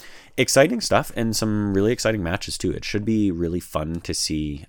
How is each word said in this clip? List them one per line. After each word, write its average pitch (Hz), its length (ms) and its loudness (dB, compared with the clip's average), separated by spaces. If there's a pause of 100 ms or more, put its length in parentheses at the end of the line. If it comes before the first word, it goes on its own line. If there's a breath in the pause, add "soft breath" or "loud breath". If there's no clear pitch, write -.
(360 loud breath)
exciting 156 460 4
stuff - 340 2
and 113 200 0
some 107 400 0
really 104 180 4
exciting 110 300 0
matches 82 340 -4
too. 90 140 0
It - 120 -6
should 104 220 -4
be 107 260 2
really 85 280 -2
fun 82 420 -4
to 92 120 -6
see, 76 560 -4